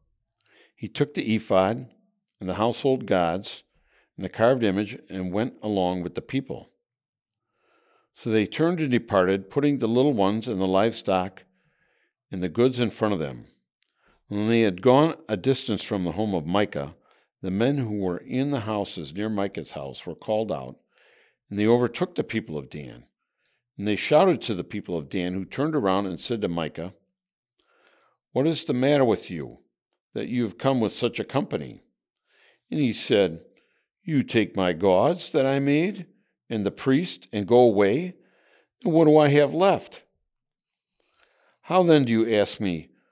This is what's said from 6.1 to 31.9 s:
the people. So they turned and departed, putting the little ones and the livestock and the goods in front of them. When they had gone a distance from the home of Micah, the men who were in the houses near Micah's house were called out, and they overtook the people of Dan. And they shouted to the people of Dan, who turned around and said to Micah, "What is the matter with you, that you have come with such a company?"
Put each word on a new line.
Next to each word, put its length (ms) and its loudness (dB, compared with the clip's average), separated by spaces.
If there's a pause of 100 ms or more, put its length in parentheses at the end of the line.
the 60 -8
people. 500 -10 (1400)
So 140 -10
they 160 2
turned 360 0
and 100 -2
departed, 580 2
putting 300 0
the 100 -2
little 240 2
ones 340 0
and 140 -4
the 60 0
livestock 760 0 (840)
and 120 -6
the 80 -4
goods 300 2
in 100 0
front 240 -2
of 60 -4
them. 260 -10 (800)
When 220 -4
they 120 4
had 220 0
gone 340 4 (100)
a 120 -4
distance 440 -2
from 220 -4
the 80 -2
home 220 -2
of 100 -4
Micah, 520 -2 (440)
the 120 -6
men 260 0
who 220 -4
were 180 -4
in 320 -4
the 100 -4
houses 540 -6
near 140 -6
Micah's 420 -6
house 340 -12
were 120 -12
called 340 -4
out, 300 -10 (680)
and 80 -10
they 120 2
overtook 480 0
the 80 -2
people 340 -6
of 100 -12
Dan. 360 -16 (720)
And 80 -8
they 80 0
shouted 480 2
to 120 -6
the 100 -6
people 340 -8
of 100 -8
Dan, 260 -4
who 100 -6
turned 320 -4
around 300 2
and 120 -8
said 240 -6
to 60 -2
Micah, 460 -6 (1400)
"What 80 0
is 160 -2
the 100 -4
matter 320 2
with 280 0
you, 260 -10 (560)
that 140 -6
you 160 -2
have 140 -8
come 200 0
with 140 0
such 260 -4
a 60 -6
company?" 580 -6 (880)